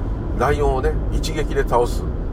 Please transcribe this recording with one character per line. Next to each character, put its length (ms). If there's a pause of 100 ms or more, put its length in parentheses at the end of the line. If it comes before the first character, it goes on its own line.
(380)
ラ 140
イ 80
オ 80
ン 80
を 60
ね、 100 (200)
一 200
撃 220
で 120
倒 200
す 160 (300)